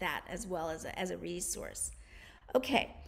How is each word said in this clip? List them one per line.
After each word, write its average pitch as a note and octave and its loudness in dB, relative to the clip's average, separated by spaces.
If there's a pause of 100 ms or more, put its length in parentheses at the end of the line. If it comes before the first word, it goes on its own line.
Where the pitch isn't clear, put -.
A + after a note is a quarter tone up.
that E3 0
as F#3+ -4
well E3 0
as D#3+ -4
a, - -6
as F3+ 0
a F3 -2
resource. - -2 (640)
Okay, C4 6 (140)